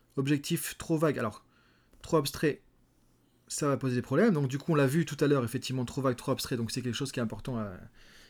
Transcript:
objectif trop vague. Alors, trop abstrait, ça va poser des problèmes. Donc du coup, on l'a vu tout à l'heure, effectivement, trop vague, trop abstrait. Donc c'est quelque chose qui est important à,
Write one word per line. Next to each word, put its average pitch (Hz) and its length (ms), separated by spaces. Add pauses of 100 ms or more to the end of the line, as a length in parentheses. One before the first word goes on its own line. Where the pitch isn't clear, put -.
(160)
objectif 143 640
trop 165 180
vague. 147 220
Alors, 113 260 (560)
trop - 160
abstrait, 147 460 (840)
ça - 200
va 135 100
poser 123 180
des 123 60
problèmes. 180 320
Donc 143 140
du 131 100
coup, - 140
on 156 40
l'a 143 120
vu 151 180
tout - 180
à 143 40
l'heure, 135 180
effectivement, 127 400
trop 131 160
vague, 131 140
trop - 160
abstrait. 127 260
Donc 113 140
c'est 131 100
quelque 120 140
chose 135 160
qui - 80
est 120 40
important 117 360
à, 104 120 (580)